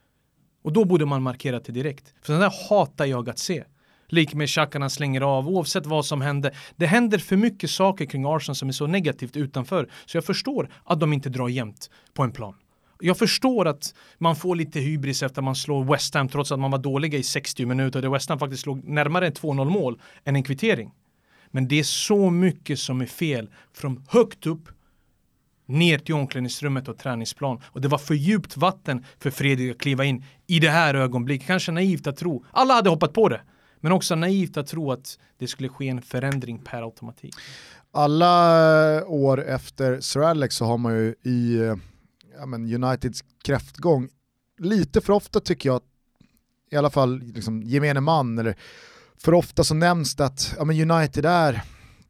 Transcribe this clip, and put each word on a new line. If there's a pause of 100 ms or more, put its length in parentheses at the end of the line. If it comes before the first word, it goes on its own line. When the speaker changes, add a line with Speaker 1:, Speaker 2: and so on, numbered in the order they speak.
(640)
Speaker 1:
Och
då
borde
man
markera
det
direkt.
För
sånt
där
hatar
jag
att
se. (440)
Lik
med
Xhaka
när
han
slänger
av,
oavsett
vad
som
hände. (260)
Det
händer
för
mycket
saker
kring
Arsenal
som
är
så
negativt
utanför. (180)
Så
jag
förstår (160)
att
de
inte
drar
jämnt (240)
på
en
plan. (460)
Jag
förstår
att (240)
man
får
lite
hybris
efter
att
man
slår
West
Ham,
trots
att
man
var
dåliga
i
sextio
minuter.
Där
West
Ham
faktiskt
slog
närmare
en
två
noll
mål (240)
än
en
kvittering. (580)
Men
det
är
så
mycket
som
är
fel (220)
från
högt
upp (1000)
ner
till
omklädningsrummet
och
träningsplan.
Och
det
var
för
djupt
vatten (140)
för
Fredrik
att
kliva
in (220)
i
det
här
ögonblicket.
Kanske
naivt
att
tro.
Alla
hade
hoppat
på
det. (400)
Men
också
naivt
att
tro
att (200)
det
skulle
ske
en
förändring
per
automatik. (580)
Speaker 2:
Alla,
eh,
år
efter
Sir
Alex
så
har
man
ju
i,
eh, (640)
ja,
men
Uniteds (200)
kräftgång (500)
lite
för
ofta,
tycker
jag, (880)
i
alla
fall,
liksom,
gemene
man,
eller (600)
för
ofta
så
nämns
det
att,
ja,
men
United
är (480)